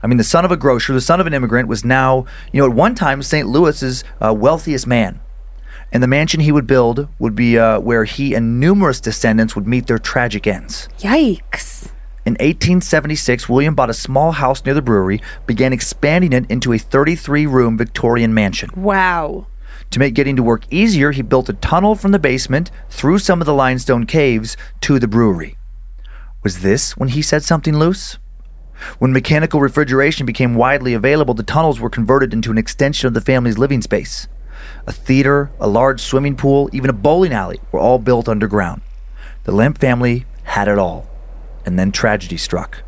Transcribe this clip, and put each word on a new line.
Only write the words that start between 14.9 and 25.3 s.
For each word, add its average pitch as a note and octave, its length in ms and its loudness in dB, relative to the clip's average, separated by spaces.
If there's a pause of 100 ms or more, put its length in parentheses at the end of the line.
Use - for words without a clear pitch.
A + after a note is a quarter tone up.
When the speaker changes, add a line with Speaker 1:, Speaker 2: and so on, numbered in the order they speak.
Speaker 1:
began B2+ 260 2
expanding D#3 600 0
it B2+ 180 0
into B2 220 0
a A2 60 2
thirty-three-room C#3+ 1000 2
Victorian A#2 580 0
mansion. G#2 420 0
Speaker 2:
Wow. F#3 680 0 (440)
Speaker 1:
To - 80 -2
make C3 160 2
getting C#3 220 2
to B2+ 60 2
work A2+ 280 2
easier, D#3+ 420 2
he C3+ 100 -2
built B2+ 260 2
a G2 60 -4
tunnel G3 400 2
from G3 180 0
the G3+ 60 4
basement C3+ 520 0 (200)
through F3 300 2
some F3+ 200 2
of D#3+ 60 0
the D3+ 80 2
limestone B2+ 500 2
caves A#2+ 520 0 (240)
to C#3+ 180 2
the A#2+ 80 2
brewery. G2+ 500 2 (840)